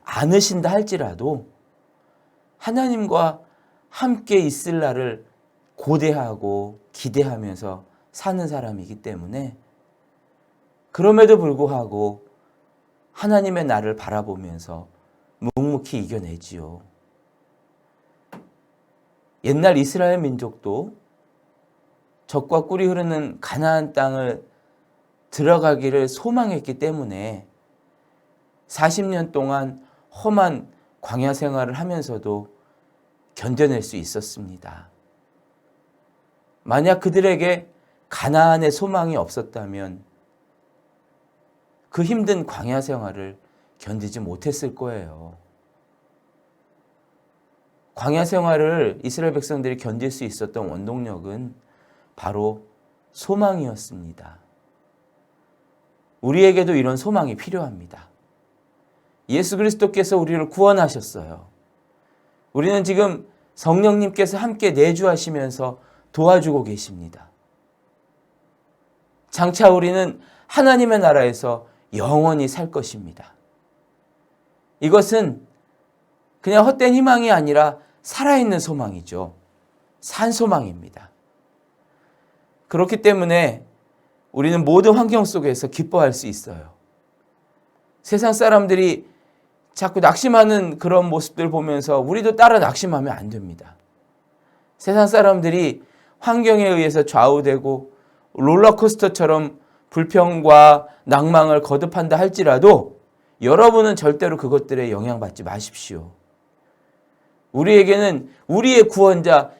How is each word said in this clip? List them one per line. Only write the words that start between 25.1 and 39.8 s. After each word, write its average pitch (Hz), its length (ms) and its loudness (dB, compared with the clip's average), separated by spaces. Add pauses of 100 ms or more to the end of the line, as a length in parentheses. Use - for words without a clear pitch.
들어가기를 143 800 0
소망했기 190 680 -6
때문에 110 680 -8 (1200)
사십 170 400 -2
년 170 260 -6
동안 135 500 -6 (300)
험한 196 580 -2 (300)
광야 127 320 -4
생활을 135 400 -6
하면서도 127 840 -10 (800)
견뎌낼 127 460 -2
수 - 140 -14
있었습니다. 90 920 -16 (1800)
만약 156 340 0
그들에게 180 720 0 (400)
가나안의 160 640 0
소망이 170 440 -4
없었다면 98 840 -10 (1900)